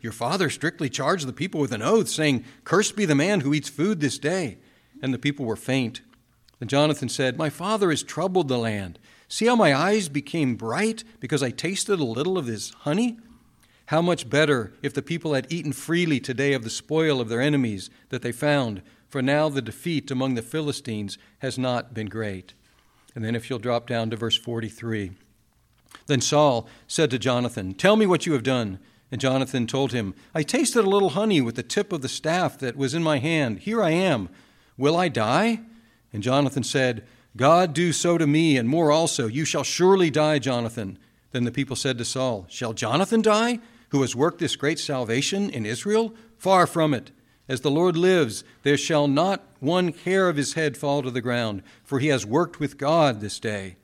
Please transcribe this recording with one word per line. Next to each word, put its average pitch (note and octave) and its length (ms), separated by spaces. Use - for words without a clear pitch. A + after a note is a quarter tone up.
"Your A2+ 120
father D#3 360
strictly D3+ 400
charged D3 380
the B2+ 60
people D#3+ 280
with C3+ 120
an G#2+ 100
oath, F#3+ 260
saying, D3 360
'Cursed G3+ 320
be G#3 120
the D3+ 100
man F3+ 240
who C#3 120
eats D3+ 160
food F#3+ 300
this D3 180
day.'" D#3 420
And C3 100
the A#2+ 60
people C#3+ 260
were A2 120
faint. B2+ 440
Then A#2+ 80
Jonathan C#3+ 400
said, B2+ 280
"My D#3 140
father G3 400
has D3 140
troubled F3+ 420
the B2+ 100
land. G#2 440
See - 200
how A#3+ 100
my E3+ 180
eyes F#3 340
became C#3+ 460
bright D3+ 480
because C#3+ 240
I B2+ 80
tasted C#3+ 480
a D3+ 60
little C#3+ 340
of C#3+ 80
this A2 240
honey? A3+ 480
How D#3 140
much E3+ 300
better C#3 420
if C#3 120
the D3 80
people D#3+ 320
had C3 180
eaten E3 200
freely E3 480
today C3+ 320
of B2+ 100
the A2 80
spoil D3+ 500
of A2+ 80
their A#2 120
enemies B2+ 500
that B2 120
they A#2+ 80
found, B2 520
for C3+ 140
now D3 260
the C#3 120
defeat C#3 520
among C3 220
the A#2 80
Philistines A#2 760
has A#2+ 200
not B2 360
been G#2+ 120
great." G2+ 480
And A#2 80
then A2+ 100
if A#2 160
you'll B2+ 80
drop A#2 300
down A2+ 220
to A#2 60
verse A2 200
forty-three. A2 760
Then C#3 140
Saul C#3 480
said D3+ 240
to B2+ 80
Jonathan, A#2 560
"Tell G3+ 220
me G#3+ 100
what F3+ 180
you E3+ 100
have A#2+ 100
done." A2+ 340
And B2+ 100
Jonathan C3 460
told C3+ 240
him, G#2+ 240
"I D#3+ 120
tasted A#3+ 400
a F#3+ 60
little G3 200
honey G3 300
with A#2 160
the A#2+ 80
tip G3+ 280
of E3 80
the F3+ 80
staff E3 520
that B2 160
was C3+ 180
in E3+ 80
my D#3 160
hand. C3+ 420
Here A3 220
I E3+ 80
am. D#3+ 380
Will C#3+ 200
I F3+ 120
die?" D3+ 520
And G#2 100
Jonathan C3+ 400
said, B2 420
"God D#3+ 380
do E3+ 180
so E3+ 260
to D#3+ 80
me, D3+ 300
and A#2 120
more D3+ 240
also. D3+ 340
You C3 180
shall D3 200
surely F#3 460
die, D3+ 280
Jonathan." A#2 580
Then B2 100
the A#2+ 100
people C3 240
said C3 220
to A#2 60
Saul, A#2+ 440
"Shall A#2 240
Jonathan D3+ 480
die, A3 380
who C#3 140
has A#2+ 120
worked D3+ 240
this D#3+ 180
great D3+ 220
salvation C#3 720
in A2 160
Israel? G#3+ 480
Far F3+ 300
from D#3 260
it. A2 160
As C3 140
the D3+ 80
Lord E3 260
lives, E3+ 480
there C#3+ 140
shall D3 320
not E3+ 360
one E3+ 340
hair F#3 360
of E3 80
his C#3+ 160
head D#3 240
fall C#3+ 260
to B2+ 80
the B2 100
ground, A2+ 420
for C#3 160
he C#3 100
has C3 160
worked D#3+ 360
with D3 180
God C#3+ 420
this G#2 200
day." G2 440